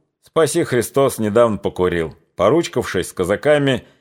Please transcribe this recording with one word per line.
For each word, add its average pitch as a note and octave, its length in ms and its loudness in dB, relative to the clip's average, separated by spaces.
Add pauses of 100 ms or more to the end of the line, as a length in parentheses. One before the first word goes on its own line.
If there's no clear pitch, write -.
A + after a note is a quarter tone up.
(200)
Спаси D#3+ 440 0
Христос C3 540 0
недавно A2 380 2
покурил. F2 580 -2 (220)
Поручкавшись G#2+ 720 -2
с - 60 -18
казаками, C3 720 0 (140)